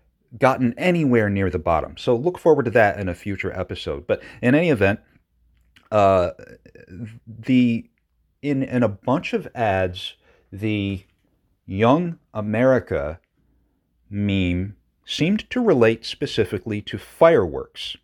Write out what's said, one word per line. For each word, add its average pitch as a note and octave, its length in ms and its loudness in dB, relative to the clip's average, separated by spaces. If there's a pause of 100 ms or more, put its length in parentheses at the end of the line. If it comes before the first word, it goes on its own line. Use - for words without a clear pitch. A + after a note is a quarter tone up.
(400)
gotten B2+ 380 2
anywhere C#3 520 2
near G2 200 0
the F2 100 -4
bottom. D#2+ 380 -2
So B2+ 180 0
look E3+ 240 -4
forward C#3+ 240 4
to A2+ 80 -2
that G#2 280 4
in F#2+ 100 -4
a E2+ 40 -6
future F#2+ 380 -8
episode. E2 560 -8
But - 160 -2 (180)
in B2 140 2
any E3+ 140 2
event, G#2 320 2 (920)
uh, G2 400 4 (960)
the, A#2 600 0 (520)
in, C3+ 220 -2
in B2 180 -2
a A2+ 60 2
bunch B2 460 -4
of F#3 200 -6
ads, F#2+ 600 -4 (360)
the G2 520 -4 (600)
Young C3 520 0 (160)
America G#2+ 840 -2 (920)
meme G2 680 -2 (280)
seemed F#3+ 440 -2
to B3 120 -2
relate A#2+ 440 2
specifically G#2 760 -6
to - 140 -12
fireworks. G2 1080 0